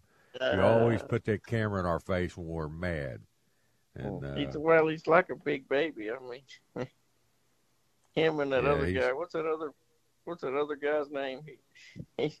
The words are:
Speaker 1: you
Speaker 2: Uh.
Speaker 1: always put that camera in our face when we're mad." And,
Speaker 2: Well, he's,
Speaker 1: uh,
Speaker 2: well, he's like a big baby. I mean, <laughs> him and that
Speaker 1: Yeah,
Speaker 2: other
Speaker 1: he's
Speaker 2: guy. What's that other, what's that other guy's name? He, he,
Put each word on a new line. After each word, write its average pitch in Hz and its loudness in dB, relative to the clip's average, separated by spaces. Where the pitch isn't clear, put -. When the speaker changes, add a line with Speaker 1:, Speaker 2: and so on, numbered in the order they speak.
Speaker 1:
you 131 2
Speaker 2:
Uh. - 8
Speaker 1:
always 113 6
put - -2
that 104 0
camera 107 0
in 87 0
our 82 2
face 90 -2
when 85 -10
we're 80 -4
mad." 78 -6
And, 104 -6
Speaker 2:
Well, 139 -8
he's, 139 -4
Speaker 1:
uh, 151 -6
Speaker 2:
well, 160 6
he's 160 -4
like 170 6
a 123 -6
big 143 -4
baby. 135 0
I 123 -6
mean, 127 -12
<laughs> - -
him 160 2
and 139 0
that 123 2
Speaker 1:
Yeah, 139 4
Speaker 2:
other 143 2
Speaker 1:
he's 131 0
Speaker 2:
guy. 127 2
What's 156 -6
that 160 -4
other, 160 -4
what's 170 -10
that 131 -4
other 147 -2
guy's 143 -2
name? 139 -6
He, - -20
he, 151 -2